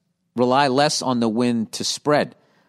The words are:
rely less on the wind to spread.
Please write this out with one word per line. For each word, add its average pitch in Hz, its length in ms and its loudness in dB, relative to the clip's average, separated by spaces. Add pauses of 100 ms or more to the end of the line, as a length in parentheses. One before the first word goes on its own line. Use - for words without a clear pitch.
(340)
rely 127 320 2
less 143 340 0
on 127 200 -2
the 117 80 0
wind 117 440 -2
to - 120 -10
spread. 143 500 -2 (340)